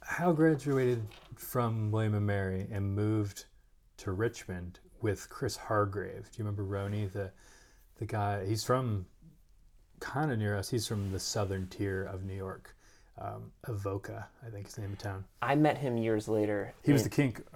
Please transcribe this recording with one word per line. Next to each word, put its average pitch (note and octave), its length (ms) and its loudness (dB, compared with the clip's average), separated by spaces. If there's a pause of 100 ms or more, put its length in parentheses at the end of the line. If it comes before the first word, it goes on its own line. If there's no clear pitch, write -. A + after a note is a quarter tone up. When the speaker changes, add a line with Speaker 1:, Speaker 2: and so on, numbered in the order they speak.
Speaker 1:
Hal F3 300 2
graduated C3+ 720 4 (320)
from A2+ 560 0
William A2 240 4
and G#2 100 2
Mary F#2+ 460 0
and G2 240 0
moved G#2 500 0 (520)
to - 160 -4
Richmond F#2 680 -4 (220)
with G#2 280 0
Chris - 280 -4
Hargrave. G2 760 0
Do - 100 -14
you G#2+ 40 -2
remember G2+ 180 -2
Roni, G2 480 -2
the, G2 200 -6 (640)
the A2 80 -6
guy? G2+ 400 -2
He's G#2+ 180 0
from B2 440 0 (920)
kinda C#3 380 -2
near G#2 180 2
us. G2 140 -2
He's A2+ 180 0
from G2 240 -2
the F#2+ 80 -2
southern F#2+ 480 -2
tier G2 380 -2
of F#2+ 180 -6
New F#2+ 100 -6
York. F#2+ 440 -8 (400)
Um, G#2+ 340 -10 (140)
Avoca, G2+ 640 -6 (180)
I A2+ 40 -12
think G2+ 180 -10
is - 80 -16
the A2 80 -8
name G2 100 -6
of G2 60 -10
town. F#2+ 260 -6 (160)
Speaker 2:
I B2+ 140 0
met D3 240 6
him B2+ 180 0
years A2 320 2
later G#2 440 2 (100)
Speaker 1:
He D3 100 6
was B2+ 80 8
Speaker 2:
in G#2 80 0
Speaker 1:
the - 60 -8
Kink C3+ 260 2 (140)